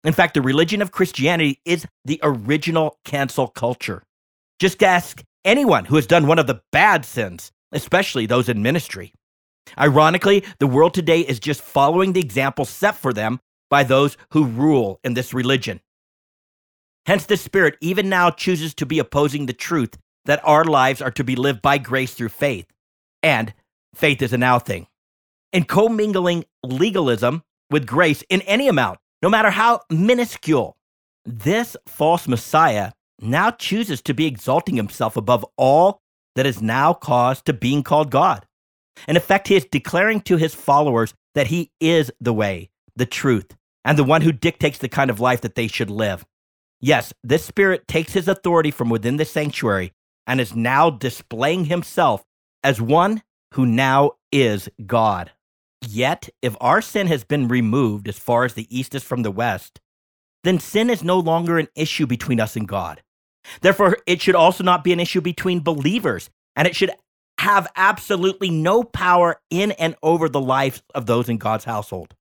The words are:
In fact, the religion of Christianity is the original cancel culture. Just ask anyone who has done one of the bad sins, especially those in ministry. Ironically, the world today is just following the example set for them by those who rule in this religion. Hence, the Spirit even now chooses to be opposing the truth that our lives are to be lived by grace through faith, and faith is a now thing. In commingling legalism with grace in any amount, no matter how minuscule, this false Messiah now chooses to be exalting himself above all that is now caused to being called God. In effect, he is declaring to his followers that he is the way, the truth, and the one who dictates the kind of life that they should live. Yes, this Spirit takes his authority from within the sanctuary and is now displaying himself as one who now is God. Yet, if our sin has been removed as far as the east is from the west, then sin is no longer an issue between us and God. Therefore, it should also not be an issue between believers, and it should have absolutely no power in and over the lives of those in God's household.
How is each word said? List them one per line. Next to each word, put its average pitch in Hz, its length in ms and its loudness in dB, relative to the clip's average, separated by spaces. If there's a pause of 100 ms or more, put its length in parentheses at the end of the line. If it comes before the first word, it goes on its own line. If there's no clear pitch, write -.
In 156 80 2
fact, 170 200 2
the 147 80 2
religion 160 400 2
of 196 120 -4
Christianity 160 720 0
is 170 200 -2 (200)
the 147 180 -4
original 151 800 -2
cancel 139 460 -4
culture. - 520 -6 (600)
Just 185 200 0
ask 185 400 2 (220)
anyone 202 400 4
who 139 140 2
has 139 100 2
done 165 180 6
one 160 140 4
of 143 80 2
the 123 140 -4 (100)
bad 175 320 4
sins, 95 480 -8 (220)
especially 147 520 0
those 120 220 0
in 110 140 -2
ministry. 117 520 -4 (640)
Ironically, 160 680 4 (140)
the 139 80 2
world 147 260 4
today 165 260 2
is 135 200 -4
just 147 220 -6
following 170 520 2
the 185 80 2
example 135 420 -2
set 202 320 -2
for - 160 -4
them 110 300 -4 (280)
by 139 140 4
those 135 340 2 (140)
who 156 140 2
rule 120 580 0
in 123 120 -4
this 123 180 -6
religion. 123 480 -2 (1200)
Hence, 185 200 0
the 208 120 0
Spirit 180 440 0
even 190 260 -2
now 180 220 2
chooses 160 460 -4
to 151 100 -6
be 151 140 -2
opposing 143 460 -2
the 127 80 -8
truth 143 440 -4 (280)
that 147 180 0
our 156 200 6
lives 151 380 2
are 131 100 -4
to 143 120 -6
be 127 120 -2
lived 131 260 0
by 143 160 2
grace 131 360 -4
through 117 160 -6
faith, 117 380 -4 (540)
and 113 320 0 (420)
faith 147 260 0
is 123 100 -2
a 127 60 -2
now 123 220 4
thing. 107 280 -8 (640)
In 180 140 0
commingling 196 800 0 (180)
legalism 135 800 -2 (260)
with 147 160 0
grace 151 440 -2
in 190 120 0
any 226 260 0
amount, 127 320 0 (220)
no 170 80 0
matter 214 200 2
how 220 400 0
minuscule, 165 880 0 (480)
this 143 500 -4 (120)
false 165 400 0
Messiah 117 640 0 (260)
now 156 320 0
chooses 208 520 -4
to 151 100 -4
be 139 120 0
exalting 143 520 -2
himself 110 400 -4
above 113 280 0 (120)
all 156 440 4 (340)
that 131 100 0
is 117 160 -2
now 131 320 2
caused 127 520 0
to 156 80 0
being 131 300 -2
called 147 280 0
God. 147 340 0 (600)
In 156 100 2
effect, 190 300 0
he 196 80 4
is 185 100 2
declaring 190 560 -2
to 180 160 0
his 160 160 0
followers 139 600 2 (200)
that 143 140 0
he 170 320 -4
is 160 320 2 (100)
the 120 120 0
way, 98 360 -4 (260)
the 123 100 -2
truth, 120 500 -2 (280)
and 143 140 2
the 147 60 4
one 151 180 4
who 160 100 4
dictates 151 460 -2
the 127 120 -8
kind 139 200 0
of 107 100 -4
life 123 220 0
that 110 140 -8
they 117 120 -2
should 107 220 -6
live. 104 360 -6 (560)
Yes, 127 400 0
this 135 220 0
Spirit 190 460 0
takes 160 240 -4
his 185 160 -2
authority 170 420 2
from 117 180 -4
within 117 280 -2
the 151 80 0
sanctuary 117 640 -4 (340)
and 131 140 -2
is 110 160 -6
now 131 340 2
displaying 135 760 -4
himself 151 580 -2 (400)
as 131 180 0
one 170 400 0 (320)
who 131 120 0
now 135 460 2 (200)
is 113 380 0 (160)
God. 101 460 -2 (560)
Yet, 123 420 -4 (120)
if 117 180 -6
our 147 220 2
sin 202 260 -4
has 156 160 -2
been 143 240 -2
removed 113 640 0
as 98 100 -12
far 120 240 0
as 123 100 -4
the 113 140 -12 (100)
east 131 180 -8
is 131 80 -8
from 123 200 -6
the 107 80 -4
west, 101 480 -6 (640)
then 175 160 0
sin 220 300 -2
is 233 160 -2
no 180 140 2
longer 170 380 0
an 160 160 -2
issue 156 320 -4
between 117 360 -2
us 110 160 -4
and 107 100 -6
God. 85 340 -8 (600)
Therefore, 196 440 4
it 175 160 -2
should 185 140 2
also 175 280 4
not 180 200 2
be 180 80 2
an 175 80 0
issue 175 220 -2
between 175 400 -2
believers, 156 680 -2 (260)
and 156 120 2
it 175 80 -2
should 190 160 0 (480)
have 196 380 0
absolutely 190 720 0
no 170 340 2
power 180 640 2
in 196 240 0
and 165 300 -4
over 160 240 2
the 143 140 -2
lives 131 420 -2 (100)
of 127 120 -8
those 120 240 0
in 117 80 -2
God's 110 260 -4
household. 104 580 -10